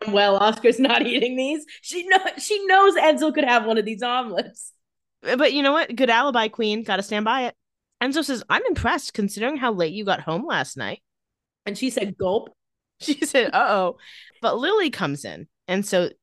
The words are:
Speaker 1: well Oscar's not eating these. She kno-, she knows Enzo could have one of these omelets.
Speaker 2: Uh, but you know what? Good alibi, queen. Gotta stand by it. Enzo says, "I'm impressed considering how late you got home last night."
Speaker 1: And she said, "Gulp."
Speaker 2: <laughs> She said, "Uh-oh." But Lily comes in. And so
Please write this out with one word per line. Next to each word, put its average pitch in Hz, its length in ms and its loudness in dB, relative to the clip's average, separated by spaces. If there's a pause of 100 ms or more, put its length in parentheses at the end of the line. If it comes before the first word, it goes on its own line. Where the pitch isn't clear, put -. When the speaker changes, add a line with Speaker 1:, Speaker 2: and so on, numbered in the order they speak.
(100)
Speaker 1:
well 202 260 6
Oscar's 220 420 4
not 240 280 2
eating 240 300 0
these. 285 280 -2 (180)
She 349 240 -8
kno-, 381 120 4 (200)
she 403 280 -4
knows 381 280 6
Enzo 302 400 2
could 302 100 2
have 240 220 4
one 226 120 2
of 208 60 0
these 220 180 -6
omelets. 240 720 -4 (540)
Speaker 2:
Uh, 196 100 0
but 269 180 4
you 285 80 0
know 277 100 4
what? 302 240 0
Good 247 140 2
alibi, 233 380 2
queen. 220 360 -4
Gotta 196 180 -2
stand 208 220 -4
by 247 220 0
it. - 80 -8 (480)
Enzo 277 200 -2
says, 262 280 -4
"I'm 440 160 2
impressed - 480 -2
considering 220 420 -4
how 247 160 -2
late 175 220 -2
you 214 100 -8
got 196 160 -2
home 170 260 -6
last 180 300 -4
night." 113 240 -8 (640)
Speaker 1:
And 202 140 -8
she 262 100 -2
said, 208 300 -6
"Gulp." 190 320 -2 (260)
Speaker 2:
<laughs> - 240 -20
She 302 140 -2 (100)
said, 254 300 0
"Uh-oh." 190 420 2 (460)
But 214 160 0
Lily 349 320 2
comes 147 340 -6
in. 87 220 -14 (220)
And 196 180 -2
so 180 240 0 (120)